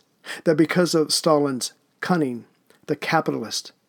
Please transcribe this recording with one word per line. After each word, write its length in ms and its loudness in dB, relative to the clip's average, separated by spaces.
that 120 4
because 380 2
of 180 2
Stalin's 640 0
cunning, 460 -2
the 100 -2
capitalists 760 -4